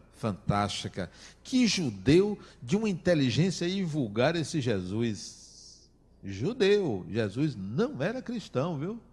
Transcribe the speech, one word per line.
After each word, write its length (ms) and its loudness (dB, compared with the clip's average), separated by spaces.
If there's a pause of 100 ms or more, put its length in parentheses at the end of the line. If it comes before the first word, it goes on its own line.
(140)
fantástica. 960 -2 (320)
Que 240 2
judeu 720 4 (240)
de 140 0
uma 120 0
inteligência 800 2
invulgar 680 0
esse 260 -2
Jesus. 1300 -4 (320)
Judeu. 880 0
Jesus 440 0
não 480 -4
era 200 -2
cristão, 560 -4
viu? 200 -6 (140)